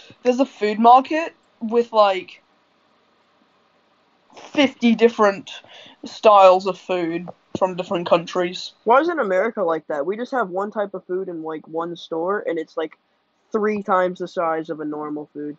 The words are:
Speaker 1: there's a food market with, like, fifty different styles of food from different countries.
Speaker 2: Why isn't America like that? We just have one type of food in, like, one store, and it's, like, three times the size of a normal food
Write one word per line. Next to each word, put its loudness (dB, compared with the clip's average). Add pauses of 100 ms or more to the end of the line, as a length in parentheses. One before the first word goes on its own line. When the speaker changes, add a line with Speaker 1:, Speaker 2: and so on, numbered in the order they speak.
(220)
Speaker 1:
there's 0
a 2
food -4
market 4 (260)
with, -2
like, 0 (1900)
fifty 0
different 2 (540)
styles 6
of -4
food -4 (280)
from -2
different -6
countries. -2 (100)
Speaker 2:
Why 4
isn't -2
America -2
like -4
that? -6
We -6
just -10
have -4
one -6
type -6
of -12
food -6
in, -10
like, -12
one -8
store, -6
and -4
it's, -10
like, -8 (540)
three -2
times 0
the -8
size -4
of -8
a -8
normal -8
food -12